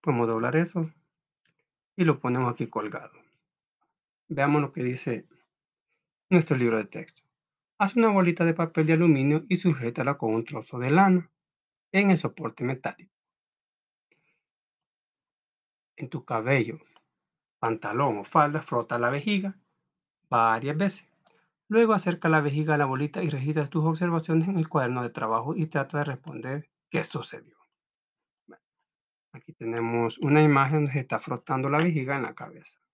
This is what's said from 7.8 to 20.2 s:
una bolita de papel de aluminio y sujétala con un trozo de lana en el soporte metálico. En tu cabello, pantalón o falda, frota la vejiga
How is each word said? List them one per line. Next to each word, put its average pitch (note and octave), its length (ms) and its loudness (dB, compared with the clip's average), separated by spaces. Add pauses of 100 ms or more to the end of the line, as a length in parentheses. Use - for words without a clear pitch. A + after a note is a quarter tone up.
una A3+ 140 4
bolita F3 360 2
de E3 80 2
papel D#3+ 320 0
de E3 80 4
aluminio D#3 560 4
y F#3 60 2
sujétala C#3 600 -2
con A2 180 -2
un A#2 80 0
trozo B2 360 -12
de B2+ 120 -2
lana F#3 400 4 (600)
en G3 180 4
el E3+ 60 6
soporte B2 480 -6
metálico. - 440 -8 (2750)
En B2+ 140 -12
tu C3+ 160 -10
cabello, B2 540 -2 (800)
pantalón A2+ 580 -2
o D3 80 -10
falda, D3 360 0
frota A#2+ 380 -4
la A#2+ 100 0
vejiga G3 480 -4 (720)